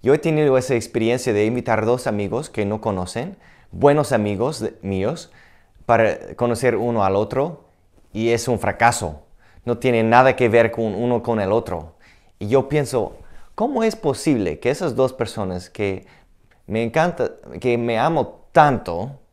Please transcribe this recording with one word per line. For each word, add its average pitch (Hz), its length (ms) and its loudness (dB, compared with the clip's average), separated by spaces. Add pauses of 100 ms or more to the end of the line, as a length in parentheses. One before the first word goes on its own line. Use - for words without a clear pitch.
Yo 123 120 4
he 151 60 4
tenido 151 380 2
esa 127 180 0
experiencia 117 580 0
de 104 120 4
invitar 113 400 0
dos 123 220 0
amigos 107 420 -4
que 104 160 -4
no 104 160 -4
conocen, 113 560 -6 (340)
buenos 143 400 4
amigos 107 500 0
de-, - 200 -6
míos, 98 500 -4 (540)
para 113 500 0
conocer 120 400 0
uno 113 280 0
al 95 120 2
otro, 131 500 -2 (480)
y 113 160 -2
es 117 180 0
un 120 120 0
fracaso. 101 600 0 (420)
No 120 140 -2
tiene 120 260 2
nada 123 320 6
que 123 140 2
ver 113 220 4
con 110 240 -4
uno 120 260 -2
con 117 180 -2
el 95 120 0
otro. 87 440 -4 (440)
Y 104 80 -8
yo 131 220 2
pienso, 131 480 -2 (360)
¿cómo 233 300 -2
es 220 120 -2
posible 117 640 0
que 117 100 0
esas 151 260 -2
dos 127 180 2
personas 92 560 -6
que 98 360 -4 (640)
me 110 160 -2
encanta, 156 480 0 (280)
que 120 180 0
me 117 220 -2
amo 147 520 -2
tanto 131 680 2 (120)